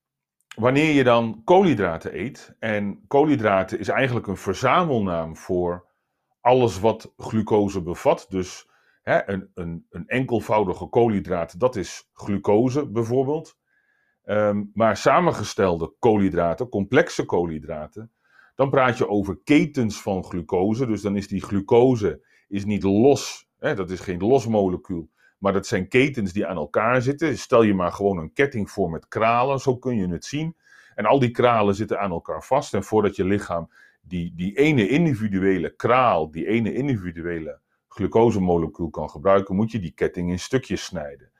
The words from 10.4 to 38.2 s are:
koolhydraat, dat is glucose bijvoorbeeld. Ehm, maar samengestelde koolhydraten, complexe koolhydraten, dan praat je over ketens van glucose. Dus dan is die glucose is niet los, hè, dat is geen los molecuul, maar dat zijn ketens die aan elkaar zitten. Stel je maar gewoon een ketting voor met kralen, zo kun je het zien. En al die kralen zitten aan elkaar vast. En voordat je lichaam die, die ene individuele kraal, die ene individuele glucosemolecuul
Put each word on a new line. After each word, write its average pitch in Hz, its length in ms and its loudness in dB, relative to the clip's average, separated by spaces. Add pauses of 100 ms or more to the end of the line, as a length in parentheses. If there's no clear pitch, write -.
koolhydraat, 90 720 0
dat 127 160 0
is - 360 -10
glucose 110 760 0
bijvoorbeeld. 127 680 -4 (640)
Ehm, 104 400 0 (100)
maar 110 220 2
samengestelde 107 1040 0
koolhydraten, 98 680 2
complexe 127 560 0
koolhydraten, 80 840 -6 (440)
dan 135 160 0
praat 127 280 2
je - 100 0
over 98 360 -2
ketens 147 580 2
van 92 220 -4
glucose. 95 640 -2
Dus 104 160 -4
dan 101 140 -2
is 98 120 -6
die 95 140 -4
glucose 104 840 2 (220)
is 101 160 -6
niet 104 180 -2
los, 110 680 2 (100)
hè, 143 160 -4
dat 92 160 -6
is 92 100 -8
geen 90 180 -6
los 113 280 2
molecuul, 95 640 -2 (280)
maar 98 140 0
dat 95 140 -2
zijn 92 220 -2
ketens 127 440 0
die 95 140 -2
aan 90 100 -6
elkaar 110 460 0
zitten. 143 360 -2
Stel 117 240 4
je 104 120 4
maar 90 180 0
gewoon 98 260 0
een 80 140 -8
ketting 117 380 -2
voor 92 200 -2
met 78 180 -10
kralen, 120 520 0
zo 127 160 0
kun 123 200 -4
je 92 120 -2
het 85 160 -6
zien. 160 320 -8 (380)
En 110 100 -6
al 120 140 4
die 127 120 2
kralen 117 440 4
zitten 101 260 -4
aan 101 100 -2
elkaar 82 340 -8
vast. 139 300 -2
En 98 100 -2
voordat 104 320 0
je 95 80 -2
lichaam 90 460 -4 (300)
die, 87 340 -8
die 90 220 -6
ene 139 320 4
individuele 101 840 0
kraal, 110 600 2
die 80 160 -8
ene 107 280 0
individuele 85 840 -6 (280)
glucosemolecuul 90 1000 2